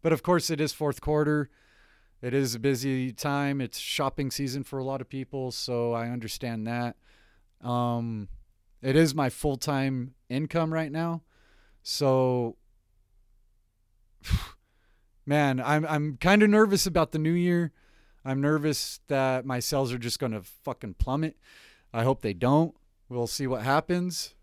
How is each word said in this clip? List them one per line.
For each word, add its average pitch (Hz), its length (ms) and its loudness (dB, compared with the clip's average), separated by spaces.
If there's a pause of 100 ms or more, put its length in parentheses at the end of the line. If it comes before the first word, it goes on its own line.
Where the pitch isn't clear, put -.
But 165 100 4
of 151 80 0
course, 170 300 2
it 147 100 -2
is 151 120 0
fourth 147 280 -4
quarter. 151 480 0 (720)
It 123 140 -4
is 131 180 2
a 120 60 -8
busy 131 520 0
time. 139 500 -2
It's - 180 -8
shopping 135 500 -2
season 135 340 -4
for 135 140 -10
a 131 60 -4
lot 131 180 -4
of 127 80 -12
people, 131 420 -8
so 120 420 -2
I 117 160 -4
understand 113 580 -6
that. 120 300 -4 (720)
Um, 117 640 -2 (540)
it 135 120 2
is 156 200 6
my 135 160 0
full-time 135 840 -2 (160)
income 156 420 -2
right 160 200 -2
now. 165 320 -4 (580)
So, 131 760 2 (1700)
<sighs> - 1000 -8
man, 139 340 2
I'm, 147 280 2
I'm 147 300 -2
kinda 208 300 6
nervous 208 380 6
about 165 260 2
the 160 60 -2
new 156 160 2
year. 175 380 2 (560)
I'm 135 140 0
nervous 151 680 0
that 131 380 0
my 127 140 -2
sales 131 340 0
are 123 60 -4
just 117 200 -4
gonna 110 220 -4
fucking - 540 -12
plummet. 151 420 -2 (560)
I 117 100 0
hope 135 180 2
they 104 120 -2
don't. 139 420 2 (320)
We'll 120 200 -4
see - 180 -4
what 123 160 -4
happens. 160 800 0